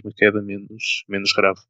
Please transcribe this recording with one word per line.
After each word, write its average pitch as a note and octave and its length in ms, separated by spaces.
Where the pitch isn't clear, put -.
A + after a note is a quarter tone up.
uma G#2+ 100
queda G#2 280
menos, G2+ 640
menos G2 240
grave. G2 260